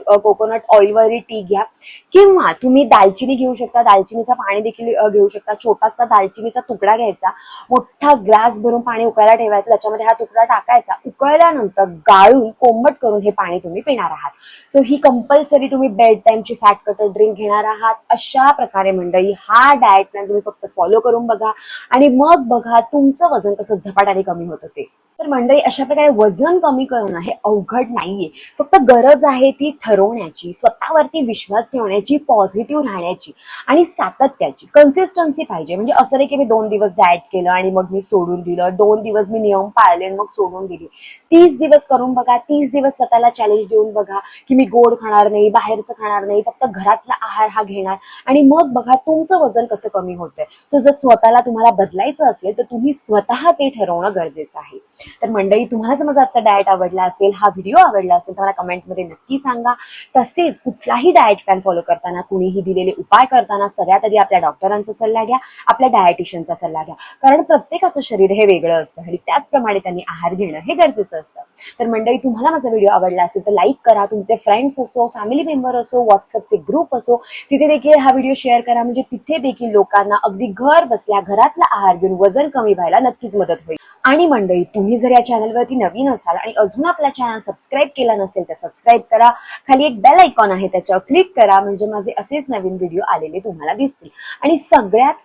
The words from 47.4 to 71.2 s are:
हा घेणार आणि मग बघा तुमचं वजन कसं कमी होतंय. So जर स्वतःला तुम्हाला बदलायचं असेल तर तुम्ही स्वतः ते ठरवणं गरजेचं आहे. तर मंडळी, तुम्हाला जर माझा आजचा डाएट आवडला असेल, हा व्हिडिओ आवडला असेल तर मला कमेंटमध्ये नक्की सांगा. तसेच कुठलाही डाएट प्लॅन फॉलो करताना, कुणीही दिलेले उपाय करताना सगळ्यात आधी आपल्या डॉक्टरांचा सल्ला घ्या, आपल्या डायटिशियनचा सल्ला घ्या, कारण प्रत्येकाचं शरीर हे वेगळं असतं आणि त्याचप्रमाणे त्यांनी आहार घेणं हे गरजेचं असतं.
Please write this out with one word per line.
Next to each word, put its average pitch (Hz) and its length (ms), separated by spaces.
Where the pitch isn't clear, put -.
हा 214 120
घेणार 196 320
आणि 277 160
मग 294 320
बघा 247 220
तुमचं 320 440
वजन 233 260
कसं 233 240
कमी 180 240
होतंय. 165 320
So 285 60
जर 269 120
स्वतःला 240 480
तुम्हाला 233 320
बदलायचं 202 540
असेल 208 320
तर 247 60
तुम्ही 247 300
स्वतः 240 580
ते 285 180
ठरवणं 190 460
गरजेचं 156 440
आहे. - 200
तर 226 60
मंडळी, 208 360
तुम्हाला 226 300
जर 294 100
माझा 285 160
आजचा 262 180
डाएट 202 300
आवडला 185 340
असेल, 196 320
हा 202 120
व्हिडिओ 190 300
आवडला 196 380
असेल 180 220
तर 202 40
मला 196 100
कमेंटमध्ये 180 520
नक्की 175 340
सांगा. 240 360
तसेच 269 420
कुठलाही 247 520
डाएट 220 260
प्लॅन 190 220
फॉलो 180 220
करताना, 175 400
कुणीही 190 400
दिलेले 185 380
उपाय 226 260
करताना 208 420
सगळ्यात 196 380
आधी 214 120
आपल्या 196 220
डॉक्टरांचा 202 540
सल्ला 220 320
घ्या, 247 120
आपल्या 254 220
डायटिशियनचा 175 640
सल्ला 160 280
घ्या, 165 120
कारण 277 460
प्रत्येकाचं 330 600
शरीर 190 300
हे 208 140
वेगळं 165 360
असतं 160 200
आणि 170 140
त्याचप्रमाणे 233 640
त्यांनी 180 280
आहार 170 260
घेणं 175 260
हे 220 140
गरजेचं 240 460
असतं. - 220